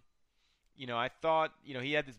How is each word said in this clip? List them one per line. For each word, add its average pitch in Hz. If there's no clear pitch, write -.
you 127
know, 120
I 123
thought, 160
you 139
know, 127
he 139
had 151
this 123